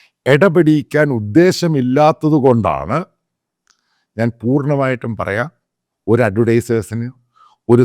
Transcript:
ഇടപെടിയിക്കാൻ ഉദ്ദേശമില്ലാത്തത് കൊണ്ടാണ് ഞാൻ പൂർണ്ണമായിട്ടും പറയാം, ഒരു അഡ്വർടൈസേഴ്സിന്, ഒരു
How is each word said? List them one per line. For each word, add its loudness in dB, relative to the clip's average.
ഇടപെടിയിക്കാൻ 2
ഉദ്ദേശമില്ലാത്തത് 0
കൊണ്ടാണ് 0
ഞാൻ -2
പൂർണ്ണമായിട്ടും -4
പറയാം, -6
ഒരു 2
അഡ്വർടൈസേഴ്സിന്, -2
ഒരു 4